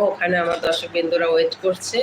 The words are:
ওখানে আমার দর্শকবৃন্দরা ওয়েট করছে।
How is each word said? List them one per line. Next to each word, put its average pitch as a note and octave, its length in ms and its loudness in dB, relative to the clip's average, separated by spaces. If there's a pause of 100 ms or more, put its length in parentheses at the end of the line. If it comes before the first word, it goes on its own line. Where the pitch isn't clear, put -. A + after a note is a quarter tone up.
ওখানে F3+ 360 0
আমার E3+ 220 0
দর্শকবৃন্দরা E3+ 680 0
ওয়েট E3 260 2 (100)
করছে। F#3+ 400 -2